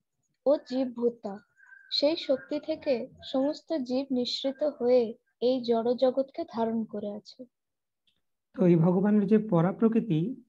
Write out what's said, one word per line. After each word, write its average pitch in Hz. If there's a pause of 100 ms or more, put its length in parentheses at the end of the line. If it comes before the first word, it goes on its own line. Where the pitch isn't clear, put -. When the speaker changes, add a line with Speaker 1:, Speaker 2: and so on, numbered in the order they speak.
(460)
Speaker 1:
ও 285
জীবভূতা। 240 (520)
সেই 202
শক্তি 294
থেকে 285 (160)
সমস্ত 285
জীব 262
নিঃসৃত 254
হয়ে 247 (260)
এই 247
জড় 233
জগৎকে 269
ধারণ 226
করে 208
আছে।" 208 (1120)
Speaker 2:
তো 190
এই 175
ভগবানের 190
যে 214
পরা 175
প্রকৃতি, 220